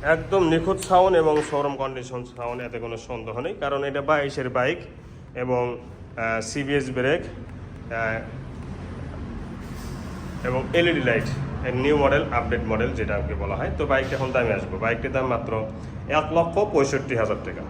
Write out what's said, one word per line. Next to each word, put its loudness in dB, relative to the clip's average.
একদম 4
নিখুঁত 2
সাউন্ড 8
এবং 6
শোরুম 0
কন্ডিশন -6
সাউন্ড, -6
এতে -6
কোনো -6
সন্দেহ -8
নেই, -4
কারণ 0
এটা -2
বাইশের 0
বাইক 0
এবং, 0
আহ, 0
সিবিএস 0
ব্রেক, 2
আহ, -2
এবং 0
এলইডি 6
লাইট, 4
এর -2
নিউ 4
মডেল, 4
আপডেট 0
মডেল 0
যেটাকে -2
বলা -2
হয়। -2
তো 0
বাইকটা 2
এখন -2
দামে 2
আসবো, -4
বাইকটির -2
দাম 0
মাত্র -2
এক 2
লক্ষ 4
পঁয়ষট্টি 2
হাজার 2
টাকা। -8